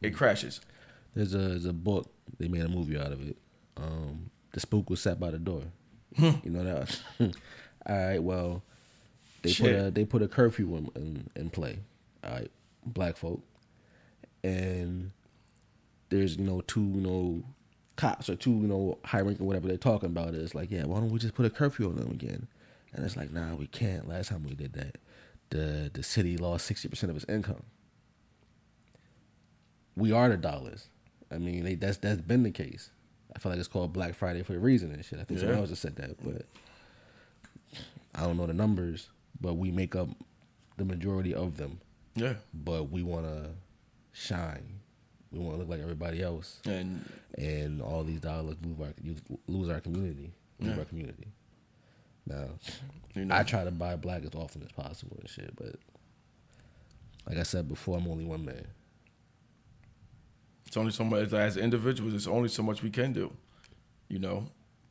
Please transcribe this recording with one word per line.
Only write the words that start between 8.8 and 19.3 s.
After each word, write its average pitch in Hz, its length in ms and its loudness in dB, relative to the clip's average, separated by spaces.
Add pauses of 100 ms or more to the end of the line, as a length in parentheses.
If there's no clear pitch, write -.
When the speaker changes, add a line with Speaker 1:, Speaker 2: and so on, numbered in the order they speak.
Speaker 2:
they 85 80 2
put 92 60 6
Speaker 1:
Shit. 113 200 8 (120)
Speaker 2:
a, 95 40 2
they 104 140 4
put 110 160 4
a 101 80 4
curfew 107 480 6
in, 76 180 -4
in, 76 400 -6
in 82 140 -4
play. 82 300 -4 (440)
All - 80 -8
right, 123 200 -6 (340)
black 90 320 0
folk. 85 240 -4 (1040)
And 92 680 0 (960)
there's, 95 300 4
you 95 80 2
know, 92 160 2
two, - 200 0
you 98 200 2
know, 90 420 2 (520)
cops - 320 0
or 92 80 0
two, 107 160 2
you 107 160 6
know, 98 380 2
high 107 160 2
rank 98 180 2